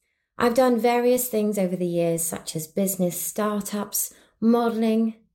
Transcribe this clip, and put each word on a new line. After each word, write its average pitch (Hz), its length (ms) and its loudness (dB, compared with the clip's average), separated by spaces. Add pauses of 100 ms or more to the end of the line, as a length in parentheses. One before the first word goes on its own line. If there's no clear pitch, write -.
(380)
I've 240 160 2
done 247 240 4
various 240 520 2
things 208 280 0
over 185 180 0
the 180 120 -2
years, 170 340 0
such - 340 -8
as 156 120 -6
business 185 520 -2
startups, 208 960 -6 (260)
modeling, 226 760 2 (200)